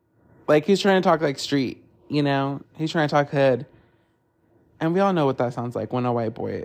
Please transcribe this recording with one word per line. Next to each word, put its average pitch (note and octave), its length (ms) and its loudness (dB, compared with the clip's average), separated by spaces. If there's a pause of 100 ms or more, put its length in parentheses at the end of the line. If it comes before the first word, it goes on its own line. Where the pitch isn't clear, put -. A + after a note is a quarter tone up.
(460)
like, D3+ 180 4
he's G3 160 2
trying F#3+ 220 2
to F#3+ 40 0
talk, E3 140 4
like, D3 180 -2
street, - 460 -4 (240)
you D3 140 0
know? C#3 400 -2 (120)
He's D#3 160 -6
trying D3+ 180 0
to C#3+ 60 -4
talk C#3+ 140 2
hood. C3+ 380 2 (1120)
And D#3+ 140 -2
we F#3+ 60 2
all G3 120 2
know D#3+ 140 2
what C3 100 0
that B2+ 160 -2
sounds A#2+ 240 -8
like G#2+ 160 -6
when B2 140 -2
a B2 60 0
white A#2 200 -2
boy G#2 320 -8